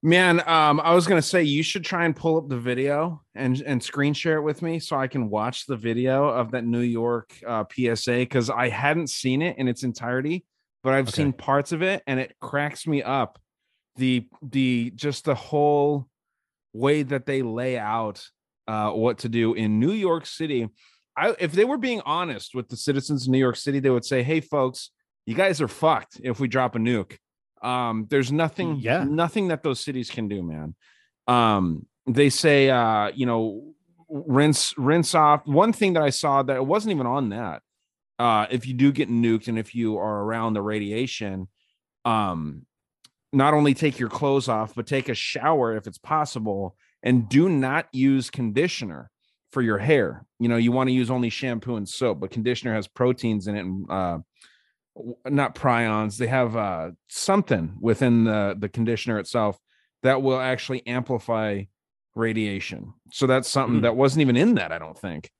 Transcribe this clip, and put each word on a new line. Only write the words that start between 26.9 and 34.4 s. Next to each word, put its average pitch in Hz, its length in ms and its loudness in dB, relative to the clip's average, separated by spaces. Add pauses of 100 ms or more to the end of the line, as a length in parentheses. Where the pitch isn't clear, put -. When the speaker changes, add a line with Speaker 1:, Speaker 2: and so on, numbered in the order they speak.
Speaker 1:
Um, 117 460 -2
there's 135 220 2
nothing, 160 460 -2
Speaker 2:
Yeah. 131 260 0
Speaker 1:
nothing 165 460 0
that 160 140 -4
those 135 180 -2
cities 127 280 -8
can 110 200 -6
do, 101 140 -4
man. 78 320 -8 (520)
Um, 104 600 2 (180)
they 135 240 4
say, 139 400 4
uh, 110 440 2
you 131 120 -2
know, 113 480 -2 (340)
rinse, 143 680 0